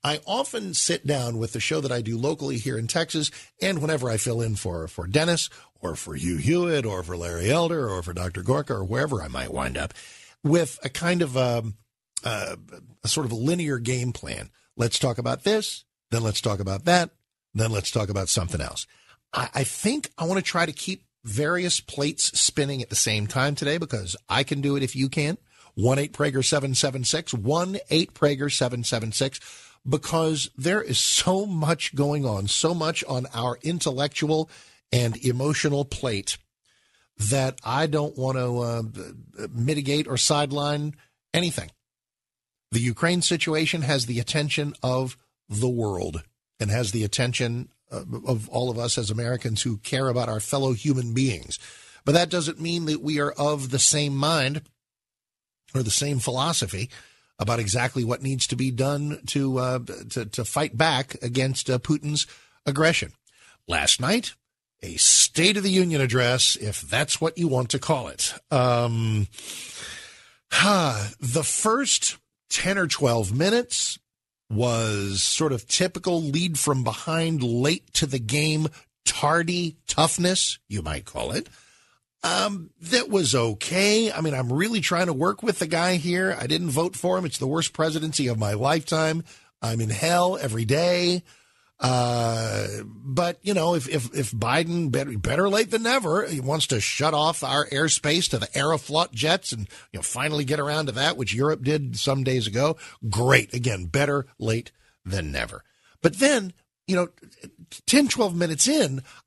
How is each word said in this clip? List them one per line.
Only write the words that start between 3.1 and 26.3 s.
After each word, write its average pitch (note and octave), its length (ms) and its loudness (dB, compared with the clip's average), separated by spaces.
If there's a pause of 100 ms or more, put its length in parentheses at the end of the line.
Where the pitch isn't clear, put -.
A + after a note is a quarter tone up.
and F#3 220 0
whenever D3 260 0
I A2+ 80 0
fill A#2 240 0
in A2+ 160 -2
for, E2+ 320 -6
for F2 180 -8
Dennis, D#3 440 2 (280)
or E2+ 160 -4
for - 200 -10
Hugh E2 240 -2
Hewitt, D3+ 480 2
or F#2+ 160 -4
for E2+ 160 -8
Larry E2+ 320 -2
Elder, D#3+ 380 2
or F#2 140 -4
for F2 120 -8
Doctor F2+ 280 -4
Gorka, C3 300 0
or G2 120 -4
wherever A#2+ 380 -2
I D#2 60 -8
might B1+ 240 -6
wind B1+ 240 -4
up, - 160 -4 (520)
with D#3 380 2
a C#3 60 -4
kind F3 340 0
of, C3 140 -2
um, A#2 400 0 (480)
uh, G#2 320 -4 (480)
a - 40 -2
sort D3+ 180 0
of A2 40 -4
a A#2 60 -4
linear D3 420 0
game B2 340 -2
plan. - 380 -10 (260)
Let's A#2 220 0
talk B2 200 0
about B2 260 -2
this, G#3+ 400 0 (260)
then A2+ 140 0
let's G#2+ 160 0
talk G#2 180 0
about G2 280 -4
that, E3+ 240 4 (440)
then A2 160 0
let's G2+ 220 -2
talk G#2 160 0
about G2 200 -2
something F2 320 0
else. - 280 -8 (440)
I, - 220 -2
I C3+ 80 0
think A#3+ 560 -2
I E3 60 -4
wanna F#3 180 0
try E3+ 240 0
to D#3 60 -4
keep - 320 -8 (180)
various D#3+ 560 0
plates - 640 -2
spinning C#3 420 0
at - 80 -12
the G#2+ 60 -2
same G#2+ 320 2
time C3+ 260 0
today, C#3+ 240 0
because G#2+ 380 -6 (120)
I A#2+ 140 2
can C#3 180 -2
do C#3+ 140 2
it C#3 80 0
if C3 140 -2
you C3+ 120 0
can. D3+ 300 -2 (360)
One C3 260 4
eight D3 120 -4
Prager C3+ 320 0